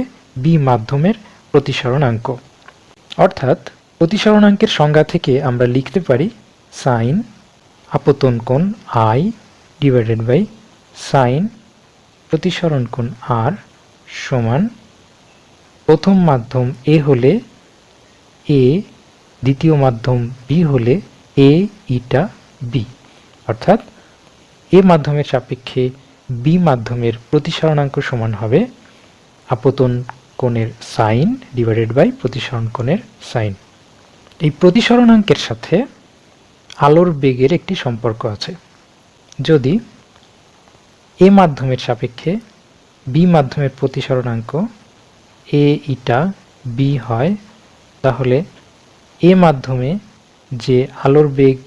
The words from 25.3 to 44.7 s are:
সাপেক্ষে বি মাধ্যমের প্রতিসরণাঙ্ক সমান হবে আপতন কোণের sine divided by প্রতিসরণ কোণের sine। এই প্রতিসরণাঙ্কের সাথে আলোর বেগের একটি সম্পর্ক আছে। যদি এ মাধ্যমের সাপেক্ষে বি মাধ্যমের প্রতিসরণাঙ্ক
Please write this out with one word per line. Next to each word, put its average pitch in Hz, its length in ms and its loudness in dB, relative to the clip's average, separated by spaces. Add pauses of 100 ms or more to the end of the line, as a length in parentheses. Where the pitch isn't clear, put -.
সাপেক্ষে 127 520 -6 (600)
বি 156 100 2 (140)
মাধ্যমের 120 480 -2 (140)
প্রতিসরণাঙ্ক 147 640 -2 (140)
সমান 113 220 -2 (100)
হবে 117 180 0 (880)
আপতন 131 440 0 (480)
কোণের 117 300 -2 (240)
sine 120 380 2 (260)
divided 113 400 0
by 180 100 4 (140)
প্রতিসরণ 117 440 -6 (100)
কোণের 139 240 -2 (320)
sine। 107 240 -4 (920)
এই 147 140 0
প্রতিসরণাঙ্কের 226 880 4
সাথে 113 280 -4 (1120)
আলোর 170 220 4 (120)
বেগের 131 360 2
একটি - 160 -8 (100)
সম্পর্ক 113 380 -4 (140)
আছে। - 160 -12 (960)
যদি 147 260 2 (1500)
এ 180 80 6 (100)
মাধ্যমের 135 480 2
সাপেক্ষে 123 460 -6 (800)
বি 160 100 2 (120)
মাধ্যমের 139 440 0
প্রতিসরণাঙ্ক 120 720 -4 (1120)